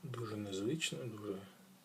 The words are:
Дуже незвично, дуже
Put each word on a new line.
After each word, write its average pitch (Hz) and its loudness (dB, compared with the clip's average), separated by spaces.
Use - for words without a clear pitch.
Дуже 117 -2
незвично, 104 2
дуже 104 -2